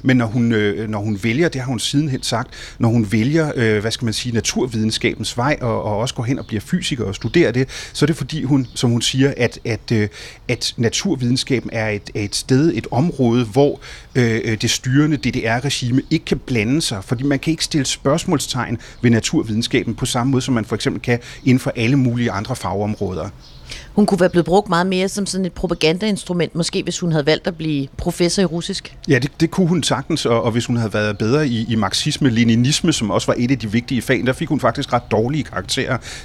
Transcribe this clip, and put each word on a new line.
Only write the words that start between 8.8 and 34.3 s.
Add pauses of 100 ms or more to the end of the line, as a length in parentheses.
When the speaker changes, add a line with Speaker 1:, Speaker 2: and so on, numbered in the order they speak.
Speaker 1:
hun
siger,
at,
at,
øh, (400)
at
naturvidenskaben
er
et,
er
et
sted,
et
område,
hvor, (360)
øh,
det
styrende
D
D
R-regime
ikke
kan
blande
sig,
fordi
man
kan
ikke
stille
spørgsmålstegn (240)
ved
naturvidenskaben
på
samme
måde,
som
man
for
eksempel
kan (260)
inden
for
alle
mulige
andre
fagområder. (640)
Speaker 2:
Hun
kunne
være
blevet
brugt
meget
mere
som
sådan
et
propagandainstrument,
måske
hvis
hun
havde
valgt
at
blive (100)
professor
i
russisk. (100)
Speaker 1:
Ja,
det,
det
kunne
hun
sagtens,
og,
og
hvis
hun
havde
været
bedre
i,
i
marxisme-leninisme,
som
også
var
et
af
de
vigtige
fag,
der